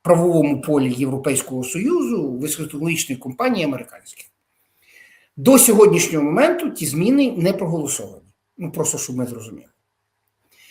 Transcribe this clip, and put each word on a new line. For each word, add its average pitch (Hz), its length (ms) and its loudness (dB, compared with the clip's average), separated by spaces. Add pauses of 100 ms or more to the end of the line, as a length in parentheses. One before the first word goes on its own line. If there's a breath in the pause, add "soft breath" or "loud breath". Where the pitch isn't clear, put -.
правовому 165 600 2
полі 135 320 0
Європейського 131 680 -4
Союзу 226 680 -2
високотехнологічних 151 880 -6
компаній 196 440 -4
американських. - 640 -10 (1120 soft breath)
До 233 220 6
сьогоднішнього 175 680 6
моменту 320 440 0
ті - 160 -8
зміни 226 520 2
не 180 160 0
проголосовані. 160 720 -6 (320)
Ну, 160 140 -10
просто 156 260 -4
щоб 131 180 -10
ми 123 100 -4
зрозуміли. 110 420 -16 (1040 soft breath)